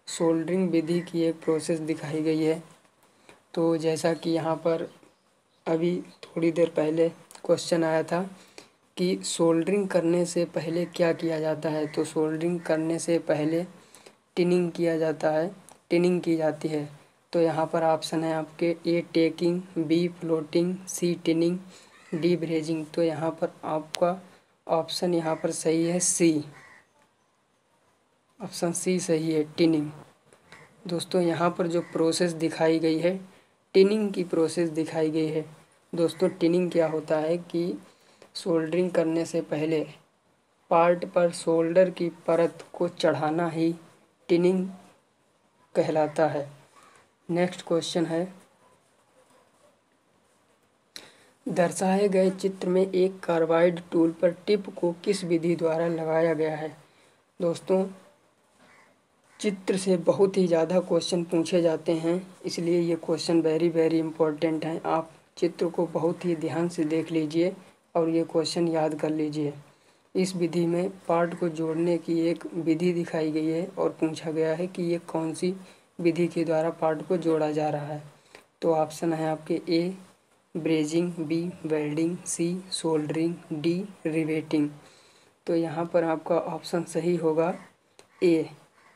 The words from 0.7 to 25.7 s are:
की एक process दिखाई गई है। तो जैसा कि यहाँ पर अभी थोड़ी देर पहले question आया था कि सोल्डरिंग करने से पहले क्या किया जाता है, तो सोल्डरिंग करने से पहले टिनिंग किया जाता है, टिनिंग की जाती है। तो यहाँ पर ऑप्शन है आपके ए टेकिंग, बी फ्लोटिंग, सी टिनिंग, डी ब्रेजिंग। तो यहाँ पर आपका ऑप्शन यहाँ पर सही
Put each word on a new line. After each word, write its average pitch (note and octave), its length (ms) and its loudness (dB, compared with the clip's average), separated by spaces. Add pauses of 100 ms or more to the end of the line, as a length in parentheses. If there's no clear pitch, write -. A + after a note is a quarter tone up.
की E3+ 200 -4
एक E3 200 0
process D#3+ 380 0
दिखाई D#3 420 -4
गई D#3 220 0
है। D#3+ 200 0 (920)
तो E3 240 2
जैसा D#3+ 360 0
कि - 160 -4
यहाँ D#3+ 260 0
पर E3 360 -2 (760)
अभी F3 340 0 (220)
थोड़ी E3+ 280 0
देर E3 180 2
पहले D#3+ 400 2 (360)
question E3+ 380 2
आया D#3+ 200 2
था F3 260 -2 (680)
कि F#3 260 0
सोल्डरिंग F3 640 2
करने F3 380 2
से F3 200 -2
पहले E3+ 400 -4
क्या E3+ 280 0
किया D#3+ 260 -2
जाता D#3 300 -2
है, D3+ 180 -2
तो D#3 160 -2
सोल्डरिंग D#3+ 560 -2
करने D#3+ 400 -2
से E3+ 200 0
पहले D#3+ 460 0 (680)
टिनिंग F3 360 2
किया E3 260 0
जाता D#3 340 0
है, D#3 240 0 (340)
टिनिंग F3 320 4
की E3 140 0
जाती D#3 320 0
है। D3+ 220 -4 (440)
तो F3 60 4
यहाँ D#3+ 340 2
पर E3 100 2
ऑप्शन D#3+ 400 0
है D#3+ 100 0
आपके D#3+ 420 -2 (120)
ए E3+ 140 2 (120)
टेकिंग, E3+ 480 2 (160)
बी E3 300 2
फ्लोटिंग, E3+ 680 -2
सी F3 380 -4
टिनिंग, E3+ 440 0 (540)
डी E3+ 240 2
ब्रेजिंग। D#3+ 480 -4
तो E3+ 180 -2
यहाँ D#3+ 280 0
पर E3+ 220 -4 (100)
आपका E3+ 580 -2 (460)
ऑप्शन E3 460 0
यहाँ D#3+ 220 0
पर E3 160 -2
सही E3 340 0